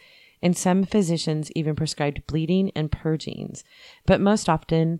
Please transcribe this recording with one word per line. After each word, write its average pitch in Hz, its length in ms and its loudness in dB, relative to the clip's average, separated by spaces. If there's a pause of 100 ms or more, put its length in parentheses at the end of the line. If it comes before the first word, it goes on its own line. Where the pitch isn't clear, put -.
(420)
and 175 140 2
some 190 280 2
physicians 160 720 -2
even 156 220 -2
prescribed 147 500 -4
bleeding 160 480 0
and 156 160 -4
purgings. - 720 -4 (420)
But - 160 6
most 202 280 2
often, 160 520 0